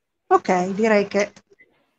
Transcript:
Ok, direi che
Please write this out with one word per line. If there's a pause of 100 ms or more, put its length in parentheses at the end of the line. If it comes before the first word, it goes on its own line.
(260)
Ok,
direi
che (680)